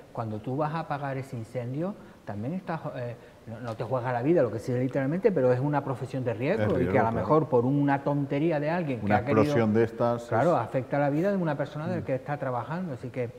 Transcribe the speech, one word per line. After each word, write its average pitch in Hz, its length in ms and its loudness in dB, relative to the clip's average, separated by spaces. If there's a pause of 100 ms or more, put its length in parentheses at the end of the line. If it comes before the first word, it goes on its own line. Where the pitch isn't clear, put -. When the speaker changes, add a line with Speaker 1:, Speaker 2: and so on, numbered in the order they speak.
(120)
Speaker 1:
cuando 110 280 -6
tú 127 180 -4
vas 151 160 -2
a 165 60 -4
apagar 143 380 -6
ese 131 200 -8
incendio, 131 560 -6 (320)
también 107 280 -6
estás, 180 280 -6 (140)
eh, 120 200 -8 (320)
no, 113 140 -10
no 117 140 -6
te - 80 -6
juegas 127 300 -2
la 120 80 0
vida, 156 220 6
lo 110 80 2
que 113 80 -4
sí 117 120 -4
literalmente, 135 600 2
pero 131 200 4
es 123 80 4
una 143 240 0
profesión 131 400 -4
de 120 120 -2
riesgo 151 280 0
Speaker 2:
Es - 60 4
Speaker 1:
y - 40 2
que 147 60 2
Speaker 2:
riesgo, 92 120 2
Speaker 1:
a 117 120 4
lo 113 60 2
Speaker 2:
claro. 117 80 0
Speaker 1:
mejor 151 320 4
por 120 160 4
una 139 380 2
tontería 143 560 0
de 147 100 -2
alguien 156 300 -2
que 104 80 -4
Speaker 2:
Una 104 100 4
Speaker 1:
ha - 40 4
querido 110 200 4
Speaker 2:
explosión 107 320 4
de 113 120 6
estas 120 400 0
Speaker 1:
Claro, 127 300 4
Speaker 2:
es 127 60 2
Speaker 1:
afecta 131 380 -2
la 143 100 2
vida 165 220 2
de 202 60 0
una 165 200 0
persona 151 300 -6
del 180 140 -2
Speaker 2:
Mm. 101 40 -6
Speaker 1:
que 139 100 -2
está 139 220 -4
trabajando, 135 560 -4
así 123 160 -10
que 120 300 -6